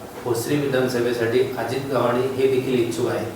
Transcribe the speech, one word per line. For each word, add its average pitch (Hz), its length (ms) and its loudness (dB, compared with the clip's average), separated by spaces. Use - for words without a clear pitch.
भोसरी 123 320 0
विधानसभेसाठी 123 840 0
अजित 120 220 -4
गव्हाणे 120 280 2
हे 131 280 0
देखील 127 400 2
इच्छुक 120 180 -2
आहे 110 300 -2